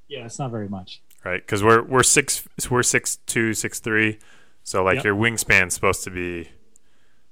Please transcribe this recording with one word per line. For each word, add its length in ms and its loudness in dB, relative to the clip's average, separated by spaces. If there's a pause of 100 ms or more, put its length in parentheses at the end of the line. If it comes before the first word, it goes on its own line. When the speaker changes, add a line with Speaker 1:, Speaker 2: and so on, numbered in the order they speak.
Speaker 1:
Yeah, 180 -12
it's 120 -12
not 120 -6
very 180 -6
much. 320 -12 (240)
Speaker 2:
Right, 200 -4
'cause 200 -2
we're, 180 6
we're 220 2
six, 420 0 (240)
we're 140 2
six 320 -2 (100)
two, 280 0
six 260 -6
three, 380 0 (440)
so, 220 -2
like, 120 4
Speaker 1:
Yep. 80 -2
Speaker 2:
your 100 2
wingspan's 600 2
supposed 300 0
to 60 -10
be 400 -8 (800)